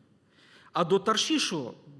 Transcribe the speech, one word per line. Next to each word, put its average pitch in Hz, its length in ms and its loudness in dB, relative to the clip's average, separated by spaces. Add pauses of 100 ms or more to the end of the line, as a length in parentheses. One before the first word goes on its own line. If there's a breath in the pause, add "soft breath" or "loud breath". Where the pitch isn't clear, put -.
(720 loud breath)
А 170 100 0
до 185 160 4
Таршішу 196 720 0 (260)